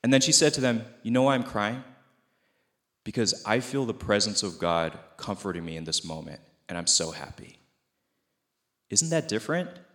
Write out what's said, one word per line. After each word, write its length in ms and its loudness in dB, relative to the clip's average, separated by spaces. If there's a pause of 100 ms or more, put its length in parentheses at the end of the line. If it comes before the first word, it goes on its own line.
And 100 4
then 80 8
she 120 2
said 220 6
to 60 -2
them, 240 2 (180)
"You 80 -4
know 120 4
why 120 6
I'm 100 0
crying? 380 -2 (1200)
Because 420 0
I 140 4
feel 260 -2
the 80 -4
presence 480 0
of 160 -6
God 400 0 (180)
comforting 480 -6
me 140 -8
in 60 -10
this 200 -4
moment, 360 -12 (280)
and 80 -8
I'm 120 -4
so 240 0
happy." 460 -14 (1300)
Isn't 200 2
that 180 2
different? 420 -2 (240)